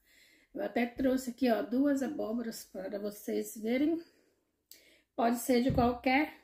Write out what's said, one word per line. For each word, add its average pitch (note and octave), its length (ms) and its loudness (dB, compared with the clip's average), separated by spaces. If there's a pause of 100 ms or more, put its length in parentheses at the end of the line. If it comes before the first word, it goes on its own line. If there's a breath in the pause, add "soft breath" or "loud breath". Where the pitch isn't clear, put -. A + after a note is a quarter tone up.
(540 soft breath)
Eu F#3+ 80 -6
até A#3 240 0
trouxe C4 440 0
aqui, B3 200 0
ó, G#3 100 4
duas C4+ 440 0
abóboras A3 580 -6
para G3+ 380 -10
vocês G#3 600 -6
verem. C#4 400 0 (1160 loud breath)
Pode A#3+ 220 2
ser A#3+ 260 2
de C4 80 2
qualquer B3+ 720 2